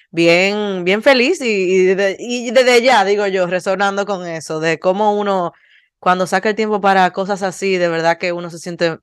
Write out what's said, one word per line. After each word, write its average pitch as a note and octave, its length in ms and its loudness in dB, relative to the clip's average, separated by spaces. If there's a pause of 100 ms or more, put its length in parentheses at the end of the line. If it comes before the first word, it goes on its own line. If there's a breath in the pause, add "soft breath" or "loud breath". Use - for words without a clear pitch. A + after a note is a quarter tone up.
(100)
bien, F#3 760 2
bien F#3+ 160 0
feliz C4+ 400 2
y, C4+ 40 -6
y F#3+ 500 2
de-, F#3+ 240 0
y A#3+ 320 -6
desde A#3+ 320 4
ya, A#3 220 4
digo G3+ 240 0
yo, F#3 180 0
resonando G3 580 -2
con F#3+ 220 -8
eso, D#3+ 320 -8
de D#3+ 220 -2
cómo G#3 360 0
uno, G3 360 -2 (480 soft breath)
cuando F#3 260 0
saca F#3+ 220 0
el G#3 80 -2
tiempo G#3+ 240 -2
para F#3+ 320 4
cosas F#3+ 320 -4
así, F#3+ 320 -2
de F3 120 0
verdad E3 300 0
que F3+ 140 -4
uno F3 180 -8
se E3 80 -16
siente E3+ 440 -4